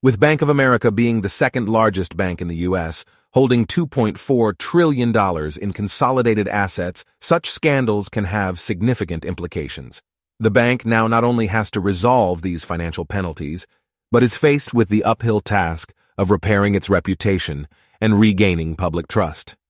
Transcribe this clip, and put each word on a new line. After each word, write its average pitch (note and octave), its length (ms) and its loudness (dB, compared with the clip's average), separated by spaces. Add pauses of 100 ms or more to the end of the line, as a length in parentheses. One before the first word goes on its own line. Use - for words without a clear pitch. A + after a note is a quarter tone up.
With B2 160 4
Bank D3+ 220 4
of C#3+ 80 2
America C3 420 4
being A2+ 300 0
the G2 80 -4
second B2+ 400 -2
largest G#2+ 480 0
bank F2+ 240 -2
in F2 80 -6
the E2+ 80 -6
U F2+ 180 -2
S, E2 300 -4 (300)
holding B2 320 4
two E3+ 200 -2
point A2+ 320 -2
four A2+ 360 0
trillion C#3+ 580 2
dollars E2+ 460 0
in G2 160 -6
consolidated A2+ 760 0
assets, G2 560 -4 (160)
such - 300 0
scandals A#2+ 580 0
can G#2+ 160 -4
have F#2 340 -4
significant F#2+ 680 -4
implications. D#2+ 760 -10 (380)
The A2 120 2
bank A#2+ 360 2
now A2+ 200 2
not A#2 160 2
only A#2+ 260 0
has G#2+ 240 -2
to G#2 80 -2
resolve F#2+ 600 2
these E2+ 240 -6
financial E2+ 400 -6
penalties, E2+ 600 -6 (440)
but A#2+ 120 4
is A#2+ 160 2
faced D3 340 2
with A2+ 160 2
the G#2 160 0
uphill A2 360 0
task E2+ 520 -2 (240)
of G2 140 0
repairing G2+ 440 2
its - 140 -2
reputation F2+ 800 -2 (320)
and G#2+ 180 4
regaining F#2 580 2
public E2+ 300 -4
trust. - 480 -4 (140)